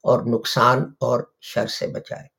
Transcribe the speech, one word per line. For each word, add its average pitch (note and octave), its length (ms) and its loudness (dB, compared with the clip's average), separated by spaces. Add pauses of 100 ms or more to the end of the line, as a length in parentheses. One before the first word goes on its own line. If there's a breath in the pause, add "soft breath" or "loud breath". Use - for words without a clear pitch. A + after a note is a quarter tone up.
اور B2 180 4
نقصان A#2+ 580 2
اور B2 420 -2 (200)
شر - 260 -4
سے - 200 -6
بچائے۔ - 400 -12 (120)